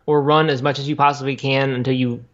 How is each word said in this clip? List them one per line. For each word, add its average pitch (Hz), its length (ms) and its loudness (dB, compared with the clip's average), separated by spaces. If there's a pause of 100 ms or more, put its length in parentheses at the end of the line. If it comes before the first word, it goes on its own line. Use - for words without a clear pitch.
or 147 160 2
run 156 280 4
as 127 120 -2
much 143 160 -2
as 139 100 -6
you 151 80 -2
possibly 139 400 0
can 135 340 0
until 127 240 -2
you 120 400 -4